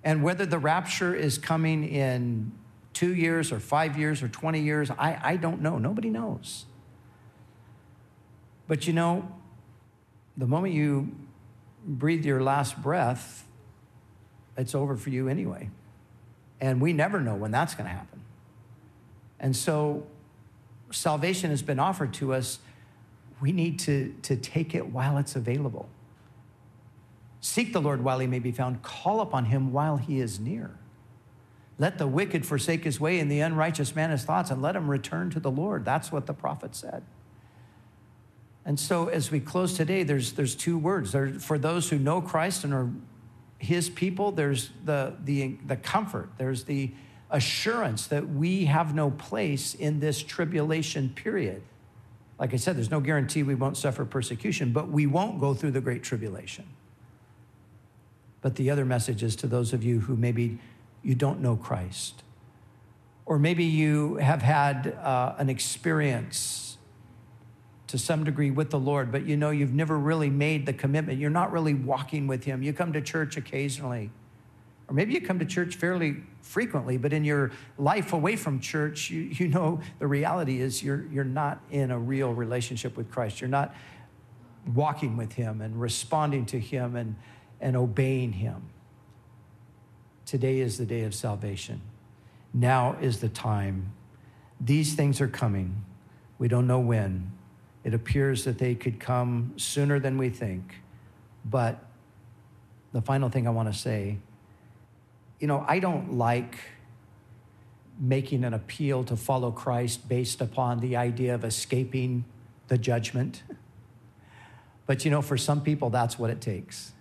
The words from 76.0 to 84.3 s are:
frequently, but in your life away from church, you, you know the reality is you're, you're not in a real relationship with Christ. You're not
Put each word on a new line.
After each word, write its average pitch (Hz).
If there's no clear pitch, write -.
frequently, 127
but 139
in 151
your 143
life 175
away 175
from 143
church, 151
you, 160
you 160
know 160
the 147
reality 143
is 131
you're, 139
you're 139
not 143
in 135
a 120
real 127
relationship 120
with 117
Christ. 110
You're 127
not 139